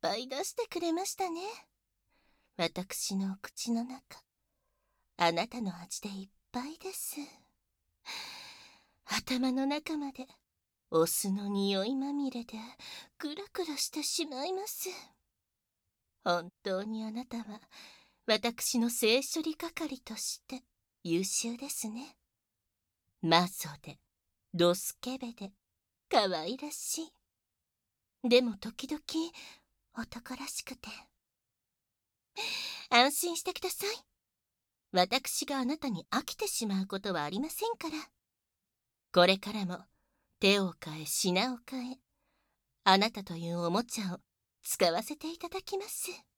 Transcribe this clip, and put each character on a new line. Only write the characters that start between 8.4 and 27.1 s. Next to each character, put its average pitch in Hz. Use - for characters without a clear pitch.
頭 254
の 269
中 302
ま 277
で 262
お 160
酢 190
の 202
匂 196
い 262
ま 269
み 277
れ 240
で 233
ク 302
ラ 392
ク 370
ラ 294
し -
て 302
し -
ま 277
い 370
ま 381
す。 -
本 175
当 190
に 220
あ 220
な 240
た 233
は 214
私 233
の 233
性 233
処 311
理 311
係 330
と -
し -
て 262
優 170
秀 233
で 277
す -
ね。 240
マ 180
ゾ -
で、 -
ド 175
ス -
ケ 254
ベ 240
で、 196
可 226
愛 185
ら 294
し -